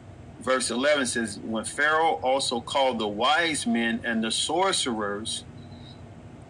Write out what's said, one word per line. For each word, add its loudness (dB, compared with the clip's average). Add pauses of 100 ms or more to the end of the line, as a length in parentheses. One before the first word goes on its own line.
(420)
Verse 2
eleven 4
says, -2
"When -4
Pharaoh 2
also 2
called 2
the 0
wise 2
men 2
and 0
the -2
sorcerers," 0 (1040)